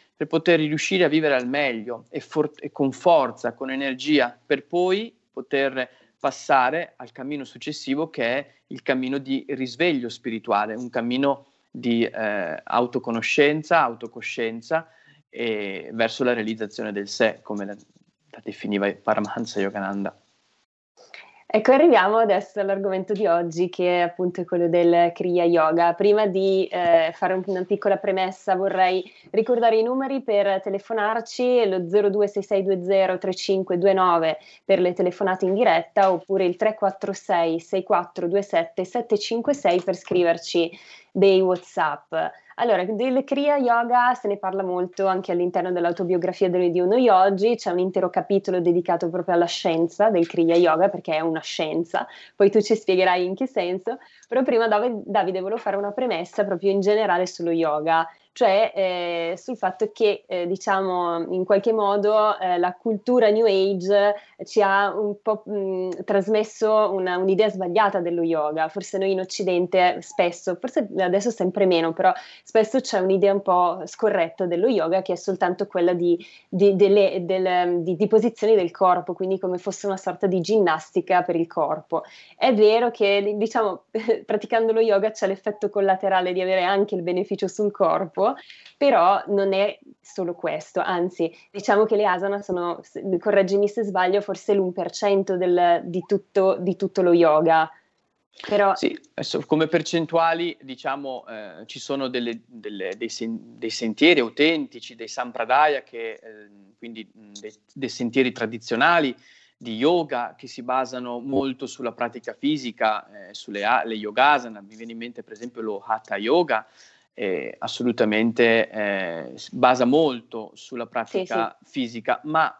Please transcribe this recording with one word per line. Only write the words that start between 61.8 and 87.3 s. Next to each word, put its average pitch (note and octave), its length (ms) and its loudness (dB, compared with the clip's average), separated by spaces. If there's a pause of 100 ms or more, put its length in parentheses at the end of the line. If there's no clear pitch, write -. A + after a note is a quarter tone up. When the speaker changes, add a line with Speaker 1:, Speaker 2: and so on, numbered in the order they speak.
Speaker 2:
eh, F3+ 180 0
la F3+ 160 0
cultura A3+ 580 2
New A3 160 2
Age G3 680 2 (300)
ci - 180 0
ha G3 340 2
un G#3 240 -4
po', G#3+ 300 -2
mm, F#3+ 400 -4 (140)
trasmesso G#3+ 880 2
una, F#3 240 -2
un'idea F#3+ 340 2
sbagliata F#3+ 480 0
dello E3+ 240 -2
yoga. D#3+ 460 0
Forse G3 280 -8
noi G3 140 0
in F#3+ 80 0
Occidente F3+ 840 0
spesso, F3 520 -2
forse A#3+ 320 -4 (120)
adesso F#3+ 320 0
sempre F#3+ 360 0
meno, E3 260 2
però F#3 200 2 (320)
spesso A3 340 2
c'è A3+ 220 -2
un'idea F#3+ 320 2
un G3 100 0
po' F3+ 440 2
scorretta F#3 600 -2
dello F3 220 0
yoga, F#3 340 0
che F#3+ 120 -4
è - 20 -2
soltanto F#3 500 -2
quella F3+ 260 0
di, F3 320 0 (240)
di, G3 280 4
delle, G3 480 4
del, F3+ 580 0
di, E3+ 140 -2
di G3+ 100 0
posizioni A3 480 2
del F3+ 160 2
corpo, F3+ 440 0
quindi F#3 260 -4
come F3+ 180 -4
fosse F#3+ 280 -8
una G3 100 -2
sorta F#3+ 320 -4
di F#3 120 0
ginnastica F3+ 800 2
per F3 120 -4
il E3 140 -2
corpo. D#3 560 -4 (320)
È B3+ 180 2
vero A3 380 4
che, G3+ 440 2
diciamo, G#3+ 540 -2
<laughs> A3 340 -2
praticando A3+ 480 0
lo A3 80 2
yoga G#3+ 300 2
c'è G#3+ 160 -4
l'effetto G3+ 440 -4
collaterale F#3+ 640 0
di F#3 80 -2
avere F#3 220 0
anche G3 320 0
il F3+ 80 -4
beneficio F#3 460 -4